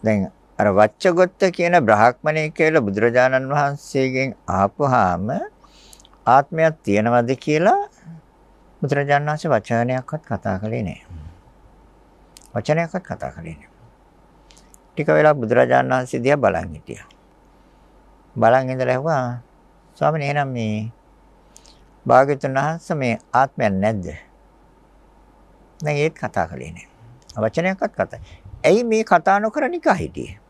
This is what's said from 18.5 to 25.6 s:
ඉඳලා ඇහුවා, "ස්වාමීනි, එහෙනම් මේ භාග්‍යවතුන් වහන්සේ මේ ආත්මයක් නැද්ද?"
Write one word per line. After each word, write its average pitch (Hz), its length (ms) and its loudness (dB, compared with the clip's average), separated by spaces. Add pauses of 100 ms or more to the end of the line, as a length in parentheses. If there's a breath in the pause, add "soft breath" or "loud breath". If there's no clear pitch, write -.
ඉඳලා 127 240 -2
ඇහුවා, 135 320 -2 (680)
"ස්වාමීනි, 151 340 -2
එහෙනම් 143 220 -2
මේ 110 440 -4 (1120 soft breath)
භාග්‍යවතුන් 135 480 4
වහන්සේ 160 420 -4
මේ 123 180 0 (160)
ආත්මයක් 127 420 0
නැද්ද?" 95 580 -4 (1500)